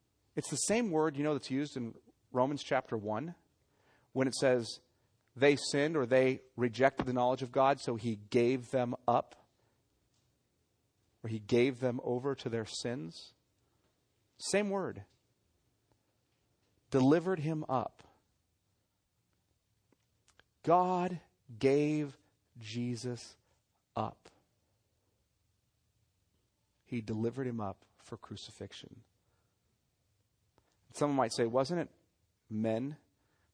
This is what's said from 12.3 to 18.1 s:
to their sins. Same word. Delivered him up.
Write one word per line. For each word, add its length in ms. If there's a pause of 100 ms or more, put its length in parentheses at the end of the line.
to 140
their 160
sins. 680 (1040)
Same 320
word. 360 (1900)
Delivered 480
him 300
up. 340 (2500)